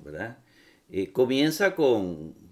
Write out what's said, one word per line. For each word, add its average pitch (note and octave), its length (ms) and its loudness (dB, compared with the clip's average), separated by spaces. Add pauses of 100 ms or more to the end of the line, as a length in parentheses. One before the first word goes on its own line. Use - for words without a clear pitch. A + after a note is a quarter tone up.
¿verdad? F2 340 -10 (520)
Eh, F#2 220 -4
comienza D3+ 640 2
con, F#2 600 0 (180)